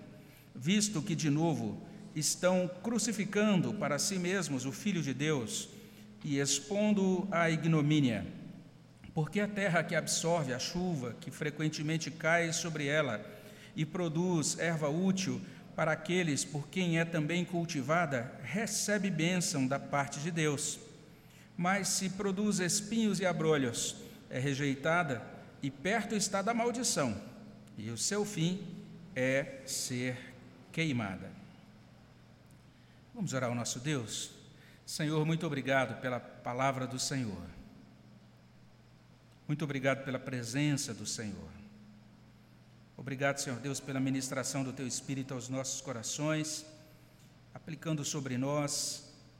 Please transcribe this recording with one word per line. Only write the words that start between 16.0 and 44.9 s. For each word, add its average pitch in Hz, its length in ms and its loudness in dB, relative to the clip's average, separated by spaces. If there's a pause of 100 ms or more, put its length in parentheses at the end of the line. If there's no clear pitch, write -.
por 143 240 -6
quem 175 300 2
é 165 80 4
também 170 400 0
cultivada, 151 960 0
recebe 208 720 0
bênção 160 560 2
da 135 100 2
parte 143 420 0
de 156 120 -2
Deus. 156 480 0 (760)
Mas 185 340 2
se 190 200 0
produz 202 480 2
espinhos 185 640 2
e 196 80 0
abrolhos, 156 720 2 (360)
é 131 60 -2
rejeitada 143 840 2 (400)
e 139 80 -2
perto 214 460 0
está 196 260 0
da 214 120 0
maldição, 220 680 2 (560)
e 107 120 -6
o 117 80 -6
seu 208 260 0
fim 180 420 0 (480)
é 131 520 2
ser - 680 -4 (380)
queimada. 104 580 -2 (1800)
Vamos 180 200 -4
orar 127 160 0
ao 120 60 0
nosso 120 220 -4
Deus? 127 540 -4 (540)
Senhor, 156 400 0
muito 160 200 2
obrigado 135 540 2
pela 127 180 0
palavra 131 720 0
do 123 100 -6
Senhor. 113 480 -2 (2000)
Muito 151 200 -2
obrigado 135 400 2
pela 127 120 -2
presença 131 760 0
do 104 120 -8
Senhor. 92 460 -6 (1400)
Obrigado, 139 440 0
Senhor 123 200 -4
Deus, 135 220 -4
pela 135 180 -4
ministração 135 640 0
do 131 80 -4
Teu 131 160 -6
Espírito 135 460 -4